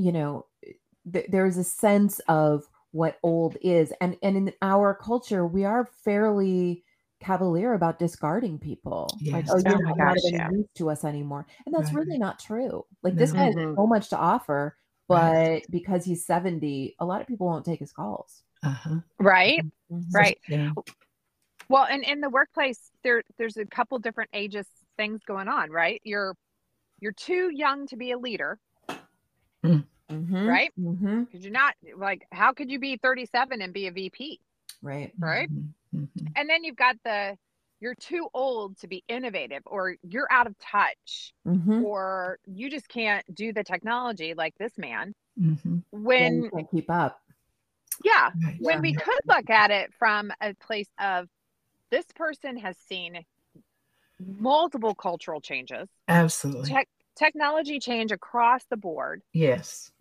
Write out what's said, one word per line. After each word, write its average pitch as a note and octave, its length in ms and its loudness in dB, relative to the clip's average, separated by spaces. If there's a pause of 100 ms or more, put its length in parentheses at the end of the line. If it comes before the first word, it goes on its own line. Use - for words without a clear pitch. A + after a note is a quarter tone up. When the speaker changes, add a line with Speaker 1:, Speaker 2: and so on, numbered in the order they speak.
Speaker 1:
you F3+ 100 4
know, D3 340 -2 (680)
th-, F#3 160 -2
there F#3+ 160 4
is F#3 120 2
a F3+ 60 0
sense G3+ 640 4
of D3+ 360 4 (280)
what D#3+ 320 0
old E3 380 2
is. E3+ 400 4
And, F3+ 220 -2
and G3 120 2
in G3 260 0
our G3 340 4
culture, A3 500 0
we F3+ 180 0
are A3+ 220 2
fairly G3 960 0 (360)
cavalier F#3 540 0
about E3 260 0
discarding E3+ 600 -2
people. - 640 -8 (100)
Like, D#3+ 140 -2
Speaker 2:
Yes. D3 60 -4
Speaker 1:
"Oh, F#3 140 6
Speaker 3:
Oh G3 40 4
Speaker 1:
you're G3+ 140 4
Speaker 3:
my D#3+ 80 0
Speaker 1:
not, D#3+ 60 -2
not D3+ 200 4
of F3+ 60 2
Speaker 3:
gosh, - 40 -
Speaker 1:
any F3 100 0
Speaker 3:
yeah. - 140 -2
Speaker 1:
use G#3 240 -2
to D#3+ 140 -2
us D3+ 160 -4
anymore." D3 400 -6 (200)
And D4+ 100 -6
that's D#4 180 0
Speaker 2:
Right. D4+ 120 -2
Speaker 1:
really E4 120 -4
not A#3 220 -2
true. - 460 -6 (180)
Like, F3+ 120 0
this D#3+ 160 4
Speaker 2:
No. F3+ 80 0
Speaker 1:
guy F#3 60 6
has G#3+ 100 4
Speaker 3:
Mm-hmm. D#3 200 -2
Speaker 1:
so G3+ 120 4
much A3 220 2
to - 80 -2
offer, D3+ 580 0 (320)
Speaker 2:
Right. E3 560 6
Speaker 1:
but - 80 -18
because F3 320 -2
he's E3+ 220 -4
seventy, D#3+ 720 -2
a E3+ 60 -2
lot F#3 160 -2
of - 60 -12
people G3+ 200 -2
won't E3 180 -2
take E3+ 140 -2
his D3 140 -12
calls. - 500 -10 (200)
Speaker 2:
Uh-huh. D#3 360 -4 (200)
Speaker 3:
Right? G3 420 6 (300)
Speaker 1:
Mm-hmm. F3 240 -4
Speaker 3:
Right. G#3 320 6
Speaker 2:
Yeah. D3 240 0 (960)
Speaker 3:
Well, C4 160 6
and C#4 180 -2
in D4 180 -2
the C#4+ 80 -2
workplace, C4+ 600 0 (120)
there, A#3 200 2 (140)
there's A3+ 200 -4
a G#3+ 80 -6
couple B3 340 -2
different A3 340 -6
ages G3+ 340 -6 (300)
things G#3+ 280 -6
going G3 220 -8
on, A#3 240 -2
right? E3 320 0
You're, G3+ 320 -4 (640)
you're G#3 140 -8
too F4+ 400 -2
young C#4 340 -2
to C4 80 -16
be B3 160 -8
a B3 60 -2
leader. G#3 420 -6 (1040)
Speaker 2:
Mm. D#3+ 220 4 (240)
Speaker 1:
Mm-hmm. F3 380 -4
Speaker 3:
Right? C4 300 2
Speaker 1:
Mm-hmm. F#3+ 540 -2
Speaker 3:
'Cause F3+ 120 -20
you're G3 100 -14
not, C4+ 220 2 (200)
like, F#3+ 360 -6
how G#3 200 4
could C4+ 180 -10
you C4+ 100 -6
be C4+ 180 -6
thirty-seven B3+ 640 -2
and F3+ 120 -8
be G3 140 -6
a F3+ 40 -6
V F#3 180 -8
P? C#4+ 300 -14 (420)
Speaker 1:
Right. C#3+ 360 -10
Speaker 3:
Right? F3 320 -2
Speaker 2:
Mm-hmm. D3+ 540 -10
Mm-hmm. - 220 -10 (100)
Speaker 3:
And D4 140 -2
then E4 140 0
you've D#4 120 -10
got B3+ 200 2 (100)
the, G3+ 320 -4 (420)
you're A#3+ 160 -10
too E4 380 -8
old A#3 460 -4
to G3+ 80 -16
be F#3 200 -12
innovative, F#3+ 580 -6
or F#3 380 -4
you're G#3+ 280 -6
out A#3+ 160 6
of G#3 120 -12
touch, - 720 -2 (140)
Speaker 1:
Mm-hmm. F#3+ 380 4
Speaker 3:
or F#3+ 600 -4
you G3+ 240 -12
just C#4+ 200 -10
can't G#3+ 340 -2 (100)
do G#3+ 200 -6
the G#3 100 -2
technology G#3+ 680 -4
like D#3+ 240 -4
this A3+ 200 -8
man. D3+ 360 -8 (260)
Speaker 2:
Mm-hmm. E3+ 360 0
Speaker 1:
Yeah, F3 40 -2 (140)
you G#3 100 -12
Speaker 3:
When B3 500 4
Speaker 1:
can't D#3+ 180 -8
keep E3 180 -2
up. E3+ 320 0 (800)
Speaker 3:
Yeah. G#4 280 4 (120)
Speaker 2:
Right. E3 160 -4
Speaker 3:
When D#4+ 180 0
Speaker 1:
Yeah. D#4 40 -2
Speaker 3:
we D#4+ 140 2
could B4 320 0
look F4 220 4
at G#3+ 220 6
it G3+ 220 0
from G#3 380 0 (100)
a G#3 140 -4
place G#3 340 -8 (100)
of, F#3 300 -2 (640)
this D#4 140 0 (100)
person D4 420 -8
has G3 200 -8
seen F3 480 -14 (960)
multiple A3 760 0
cultural E3+ 460 -6
changes. C3 480 -10 (180)
Speaker 2:
Absolutely. D3 640 2
Speaker 3:
Tech-, C4+ 180 0 (300)
technology D4+ 640 0
change A3+ 320 -4
across A#3+ 580 2
the A#3+ 80 -4
board. E3 440 -8 (120)
Speaker 2:
Yes. - 680 0